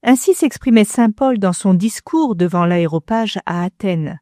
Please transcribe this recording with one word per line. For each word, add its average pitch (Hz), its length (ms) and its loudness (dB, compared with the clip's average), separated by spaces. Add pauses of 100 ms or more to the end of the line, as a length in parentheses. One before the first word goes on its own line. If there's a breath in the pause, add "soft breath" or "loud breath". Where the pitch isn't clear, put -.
Ainsi 269 320 2
s'exprimait 226 500 2
saint 226 260 2
Paul 254 280 0
dans 190 160 0
son 190 180 0
discours 220 640 0
devant 175 300 0
l'aréopage 175 800 -2
à 175 180 -4
Athènes. 170 580 -6